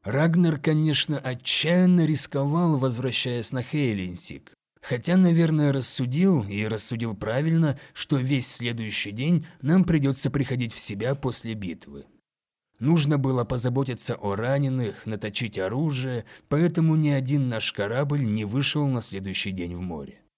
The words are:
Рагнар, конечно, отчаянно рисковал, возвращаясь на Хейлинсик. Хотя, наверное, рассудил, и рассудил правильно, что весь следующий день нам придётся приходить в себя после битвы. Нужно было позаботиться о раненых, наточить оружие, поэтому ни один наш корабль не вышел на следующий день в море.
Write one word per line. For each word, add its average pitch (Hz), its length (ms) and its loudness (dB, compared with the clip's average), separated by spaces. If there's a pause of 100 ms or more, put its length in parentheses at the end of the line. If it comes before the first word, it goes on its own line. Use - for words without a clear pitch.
Рагнар, 160 540 2
конечно, 151 600 0
отчаянно 170 880 2
рисковал, 151 720 2
возвращаясь 120 760 -2
на 127 100 -4
Хейлинсик. 104 920 -4 (320)
Хотя, 127 280 0
наверное, 160 560 4
рассудил, 135 720 2
и 101 200 -4
рассудил 113 520 -4
правильно, 147 600 2 (160)
что - 260 -2
весь 131 280 0
следующий 113 640 -4
день 156 340 0 (160)
нам 165 220 4
придётся 139 480 2
приходить 123 420 -2
в - 60 -8
себя 113 380 -2
после 117 380 -4
битвы. 82 500 -10 (760)
Нужно 147 400 2
было 131 240 0
позаботиться 123 720 -2
о 101 220 -2
раненых, 127 680 -2
наточить 107 540 -6
оружие, 127 640 -2 (240)
поэтому 160 460 2
ни 156 140 4
один 135 400 0
наш 113 240 -4
корабль 135 520 -2
не 107 200 0
вышел 139 420 0
на 127 140 0
следующий 98 500 -6
день 90 240 -6
в 87 60 -8
море. 78 400 -10 (180)